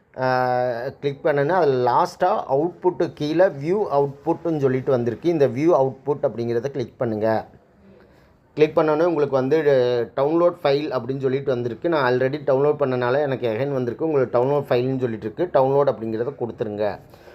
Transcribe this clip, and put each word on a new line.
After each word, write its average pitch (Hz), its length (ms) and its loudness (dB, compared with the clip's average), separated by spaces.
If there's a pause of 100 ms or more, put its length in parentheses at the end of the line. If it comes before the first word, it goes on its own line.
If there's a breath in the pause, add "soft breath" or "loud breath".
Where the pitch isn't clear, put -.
(180 soft breath)
ஆ, 127 440 0 (380)
கிளிக் 143 260 -4
பண்ணணும். 143 240 2
அதுல 131 420 2
லாஸ்டா 180 580 0
அவுட்புட்டு 170 640 -2
கீழே 160 320 0
வியூ 175 480 -2
அவுட்புட்னு 147 640 -2
சொல்லிட்டு 131 340 0
வந்திருக்கு. 120 380 0
இந்த 156 180 4
வியூ 143 260 2
அவுட்புட் 139 480 0
அப்படிங்கிறத 117 460 -2
கிளிக் 131 300 -8
பண்ணுங்க. 110 500 0 (1040 soft breath)
கிளிக் 156 240 2
பண்ணோன்னே 156 260 4
உங்களுக்கு 147 320 2
வந்து 135 260 2 (540)
டவுன்லோட் 170 480 2
ஃபைல் 143 260 0
அப்படின்னு 131 300 -4
சொல்லிட்டு 135 320 -2
வந்திருக்கு. 120 380 -4
நான் 135 240 2
already 131 320 0
டவுன்லோட் 143 340 2
பண்ணனால 127 400 0
எனக்கு 135 280 -2
again 123 260 -2
வந்திருக்கு. 127 320 -4
உங்களுக்கு 131 340 0
டவுன்லோட் 139 300 0
ஃபைல்னு 131 300 0
சொல்லிட்டு 113 260 -4
இருக்கு. 160 280 -4
டவுன்லோட் 139 340 2
அப்படிங்கிறத 113 520 -4
கொடுத்துருங்க. 107 600 -4 (360 loud breath)